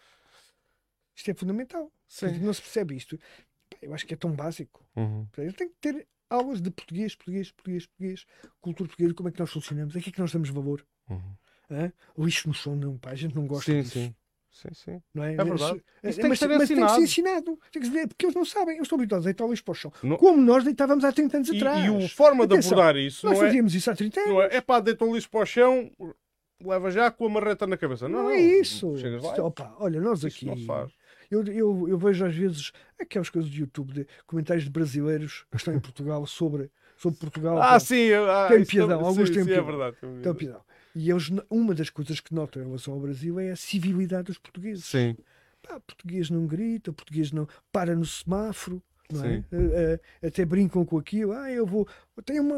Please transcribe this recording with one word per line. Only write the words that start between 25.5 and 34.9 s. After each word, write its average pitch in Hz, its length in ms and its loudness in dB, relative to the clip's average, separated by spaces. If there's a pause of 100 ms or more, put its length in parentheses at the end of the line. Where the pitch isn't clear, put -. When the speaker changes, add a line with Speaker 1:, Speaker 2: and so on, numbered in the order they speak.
Speaker 2:
leva 185 260 -2
já 233 220 2
com 233 140 -4
a - 40 2
marreta 208 340 0
na 190 120 -2
cabeça. 127 320 -4
Não, 214 100 -2
Speaker 1:
Não - 60 0
Speaker 2:
não. 262 80 0
Speaker 1:
é 359 80 4
isso. 339 580 4
Speaker 2:
Chegas 123 240 -6
lá 160 60 -4
Speaker 1:
Isto, - 120 -2
Speaker 2:
e 165 40 -2
Speaker 1:
opa, 143 340 -8
olha, 170 220 -2
nós 208 180 0
Speaker 2:
isso 151 80 -6
Speaker 1:
aqui, 135 200 -10
Speaker 2:
não 127 100 -6
se 117 100 -10
faz. 131 240 -6 (400)
Speaker 1:
eu, 214 140 0
eu, 202 440 0
eu 185 80 2
vejo 185 300 2
às 165 80 -2
vezes 165 380 -4 (280)
aquelas 185 300 -6
coisas 165 180 -2
do 139 80 -10
YouTube 139 360 -8
de 143 140 -8 (200)
comentários 165 380 -2
de 139 60 -8
brasileiros 151 800 -4